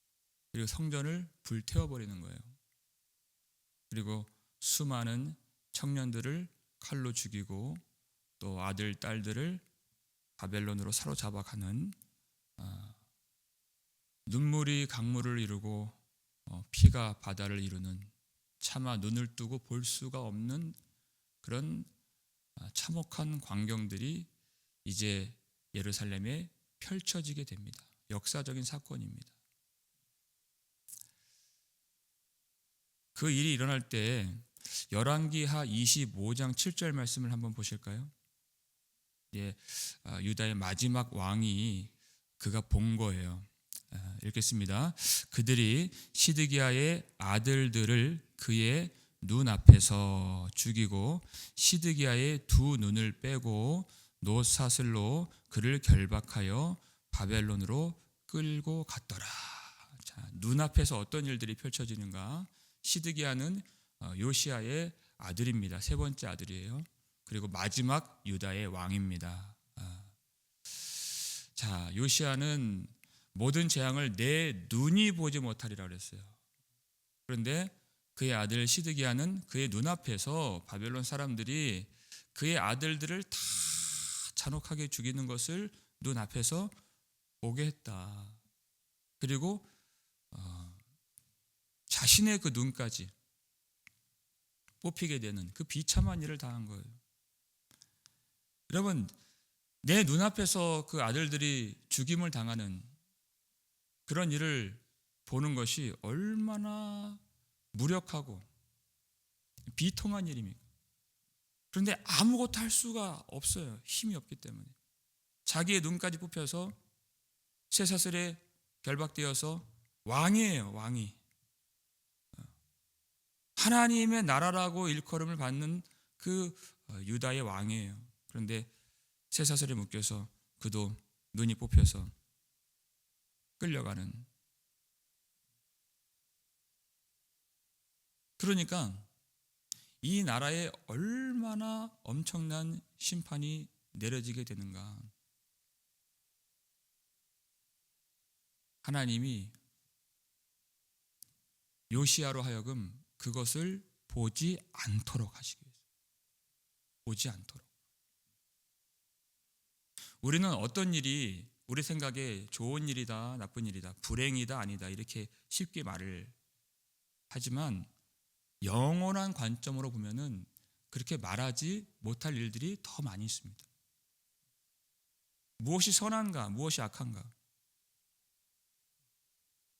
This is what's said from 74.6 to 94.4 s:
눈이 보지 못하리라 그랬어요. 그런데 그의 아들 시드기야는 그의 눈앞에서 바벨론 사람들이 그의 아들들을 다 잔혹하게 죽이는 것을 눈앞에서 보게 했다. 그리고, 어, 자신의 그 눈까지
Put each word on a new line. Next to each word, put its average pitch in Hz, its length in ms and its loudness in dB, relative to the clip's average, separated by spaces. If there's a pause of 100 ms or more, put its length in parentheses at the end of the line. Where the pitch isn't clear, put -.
눈이 170 440 6
보지 151 260 0
못하리라 110 480 -6
그랬어요. 95 340 -12 (1040)
그런데 131 440 -2 (460)
그의 131 180 0
아들 113 340 2
시드기야는 156 800 0
그의 135 220 -2
눈앞에서 120 960 -2
바벨론 117 360 -6
사람들이 123 840 -2 (460)
그의 160 260 2
아들들을 151 640 -2
다 - 140 -8 (1080)
잔혹하게 151 460 -4
죽이는 131 360 -4
것을 160 440 -4 (320)
눈앞에서 127 680 -2 (720)
보게 120 260 -2
했다. 101 640 -8 (920)
그리고, 143 460 -2 (640)
어, 90 440 -12 (1080)
자신의 208 540 6
그 165 100 2
눈까지 120 600 -4 (1700)